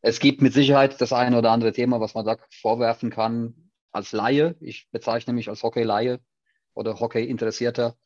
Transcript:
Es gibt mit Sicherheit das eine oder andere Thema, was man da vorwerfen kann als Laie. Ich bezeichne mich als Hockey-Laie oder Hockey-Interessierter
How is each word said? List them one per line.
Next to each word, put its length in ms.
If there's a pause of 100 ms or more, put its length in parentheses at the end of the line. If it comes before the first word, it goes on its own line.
Es 180
gibt 220
mit 100
Sicherheit 480
das 140
eine 240
oder 140
andere 200
Thema, 280
was 140
man 120
da 100 (240)
vorwerfen 480
kann 640 (220)
als 200
Laie. 480
Ich 300
bezeichne 420
mich 160
als 140
Hockey-Laie 580 (540)
oder 260
Hockey-Interessierter 1040